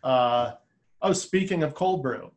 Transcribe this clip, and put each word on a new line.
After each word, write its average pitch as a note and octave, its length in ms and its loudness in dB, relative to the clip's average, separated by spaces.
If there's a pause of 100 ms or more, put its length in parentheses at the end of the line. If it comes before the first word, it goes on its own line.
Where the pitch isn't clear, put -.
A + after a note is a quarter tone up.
uh, B2 500 2 (480)
oh, F#3 120 2
speaking F#3 500 -2
of C#3+ 100 -2
cold F#3 300 -2
brew A2+ 340 -6